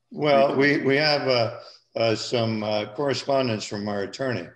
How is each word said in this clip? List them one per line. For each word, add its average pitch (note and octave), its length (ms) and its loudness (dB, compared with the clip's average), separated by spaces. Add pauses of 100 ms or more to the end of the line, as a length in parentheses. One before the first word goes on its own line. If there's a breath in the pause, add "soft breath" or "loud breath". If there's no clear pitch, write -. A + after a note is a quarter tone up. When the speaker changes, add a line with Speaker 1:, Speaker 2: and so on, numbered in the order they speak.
(100)
Speaker 1:
Well, C#3+ 460 4
Speaker 2:
reading? C#3+ 260 4
Speaker 1:
we, C3+ 120 4
we - 20 4
have, C#3+ 320 2
uh, A#2 320 0 (340 loud breath)
uh, A2+ 200 2
some, A2+ 480 -2
uh, G#2+ 320 -2
correspondence C3 720 -2
from G#2 240 -6
our G2+ 140 -4
attorney. G2 540 -6